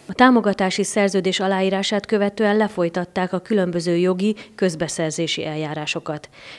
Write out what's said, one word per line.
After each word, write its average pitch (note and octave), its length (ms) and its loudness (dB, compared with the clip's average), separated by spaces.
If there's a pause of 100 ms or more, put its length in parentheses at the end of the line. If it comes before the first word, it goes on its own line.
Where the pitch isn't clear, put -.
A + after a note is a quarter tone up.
A F#3+ 60 -12
támogatási G3+ 720 4
szerződés F#3+ 560 0
aláírását G3 680 0
követően G#3 500 2
lefolytatták F3+ 760 0
a F#3 60 -2
különböző F3 580 0
jogi, F#3 400 2 (180)
közbeszerzési D#3+ 920 -2
eljárásokat. D#3 840 -6 (300)